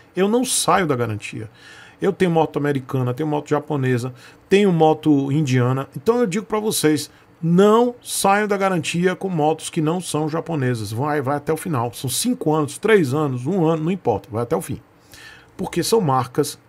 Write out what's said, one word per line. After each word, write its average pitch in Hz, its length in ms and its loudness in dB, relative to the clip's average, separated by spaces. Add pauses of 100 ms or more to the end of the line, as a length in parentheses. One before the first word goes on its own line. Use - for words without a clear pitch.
(160)
Eu 190 120 2
não 240 160 2
saio 185 400 0
da 143 120 0
garantia. 113 520 -6 (540)
Eu 185 100 2
tenho 180 200 0
moto 160 260 2
americana, 131 560 -2
tenho 151 140 -4
moto 147 200 -4
japonesa, 131 640 -2 (360)
tenho 196 240 4
moto 156 580 4
indiana. 131 640 0
Então 233 220 0
eu 247 80 2
digo 190 180 -4
pra 220 140 -4
vocês, 156 500 0 (320)
não 208 640 4
saiam 202 460 0
da 208 80 0
garantia 185 580 0
com 190 140 -6
motos 156 420 -2
que 170 100 -2
não 160 200 0
são 156 280 -4
japonesas. 131 640 -2
Vai, 147 320 -2
vai 139 140 -2
até 143 160 -4
o 156 40 0
final. 123 380 -4
São 131 160 -6
cinco 226 420 -2
anos, 151 260 -2
três 185 360 2
anos, 131 320 -2
um 180 180 0
ano, 160 200 0
não 170 80 -2
importa. 120 360 -2
Vai 110 140 -4
até 135 140 -2
o 190 40 -4
fim. 120 200 -10 (760)
Porque 175 280 -4
são 226 160 2
marcas, 135 580 -2 (100)